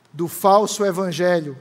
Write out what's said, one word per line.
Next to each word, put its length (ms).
do 160
falso 560
evangelho 760